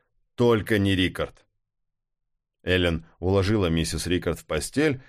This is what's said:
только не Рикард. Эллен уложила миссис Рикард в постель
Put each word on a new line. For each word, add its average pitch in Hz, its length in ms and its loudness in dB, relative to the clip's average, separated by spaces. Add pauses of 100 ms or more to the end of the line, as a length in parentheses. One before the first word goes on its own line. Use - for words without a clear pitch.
(340)
только 113 440 2
не 98 180 2
Рикард. 85 500 -4 (1160)
Эллен 87 420 0 (140)
уложила 98 460 0
миссис 82 400 -2
Рикард 82 340 -2
в - 60 -20
постель 131 640 -2